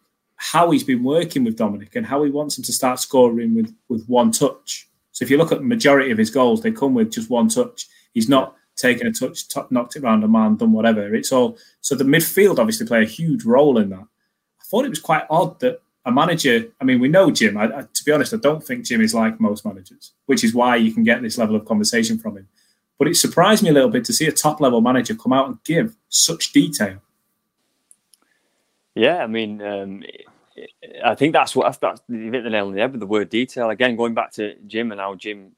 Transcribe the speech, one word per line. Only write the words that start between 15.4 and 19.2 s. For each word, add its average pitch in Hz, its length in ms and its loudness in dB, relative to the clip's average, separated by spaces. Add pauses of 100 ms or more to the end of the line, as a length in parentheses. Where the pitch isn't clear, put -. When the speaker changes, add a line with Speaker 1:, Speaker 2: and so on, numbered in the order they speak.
Speaker 1:
that 127 220 -2 (240)
a 120 60 -2
manager, 131 520 2 (160)
I 135 40 -6
mean, 127 160 2
we 127 80 2
know 165 240 6
Jim. 107 240 0
I, 107 80 0
I, 131 180 -4 (100)
to - 120 -8
be 147 80 2
honest, 151 200 0
I 113 40 -6
don't 151 280 0
think 123 220 -10
Jim 117 140 0
is 110 120 2
like 113 280 -2